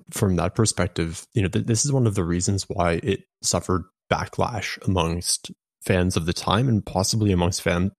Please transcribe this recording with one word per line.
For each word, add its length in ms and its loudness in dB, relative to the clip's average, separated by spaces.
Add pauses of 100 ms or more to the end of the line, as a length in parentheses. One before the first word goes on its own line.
(120)
from 260 2
that 180 -2
perspective, 800 0
you 80 2
know, 80 2
th-, 160 -2
this 180 0
is 80 -2
one 160 2
of 80 0
the 80 0
reasons 460 0
why 340 0
it 200 -2 (180)
suffered 420 0 (280)
backlash 640 -4 (100)
amongst 640 -2 (300)
fans 340 2
of 120 0
the 60 0
time 360 0
and 160 2
possibly 460 0
amongst 320 2
fan-, 360 2